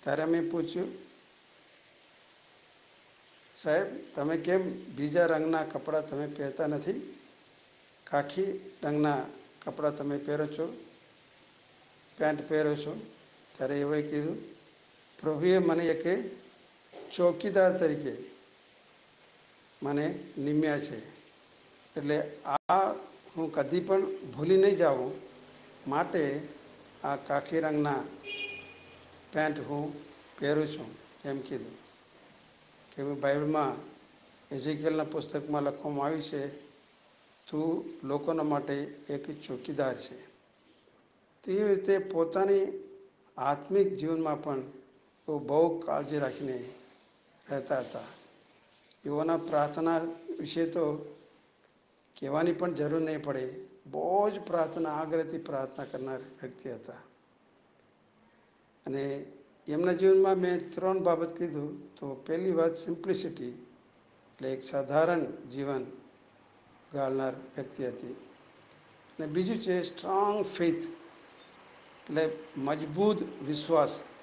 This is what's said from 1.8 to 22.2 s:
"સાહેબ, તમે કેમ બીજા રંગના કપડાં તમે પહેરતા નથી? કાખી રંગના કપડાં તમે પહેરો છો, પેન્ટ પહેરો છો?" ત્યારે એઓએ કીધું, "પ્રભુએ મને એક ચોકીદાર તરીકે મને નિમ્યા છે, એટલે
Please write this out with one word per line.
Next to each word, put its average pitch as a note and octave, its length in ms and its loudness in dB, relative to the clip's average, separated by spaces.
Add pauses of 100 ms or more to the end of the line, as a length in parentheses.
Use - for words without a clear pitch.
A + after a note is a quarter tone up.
"સાહેબ, E3+ 300 2 (280)
તમે D3+ 220 0
કેમ F3+ 480 0
બીજા D3+ 420 2
રંગના D#3+ 380 2
કપડાં D#3 460 -2
તમે C#3+ 160 -4
પહેરતા D3 400 -4
નથી? D3+ 500 -4 (880)
કાખી F3 680 -2 (100)
રંગના D3 400 4 (440)
કપડાં D3+ 300 0
તમે C#3+ 220 -2
પહેરો D3 280 -2
છો, D3+ 380 -6 (1300)
પેન્ટ D3+ 300 0
પહેરો D3+ 260 4
છો?" D3 260 -6 (560)
ત્યારે C#3 240 -2
એઓએ D3 220 2
કીધું, D3 540 -4 (640)
"પ્રભુએ D#3 380 4
મને E3+ 260 4
એક E3+ 460 0 (840)
ચોકીદાર F3+ 680 4
તરીકે D3 580 -2 (1500)
મને C#3+ 360 -2 (200)
નિમ્યા D3+ 400 2
છે, A2+ 280 -8 (880)
એટલે D3+ 340 0 (140)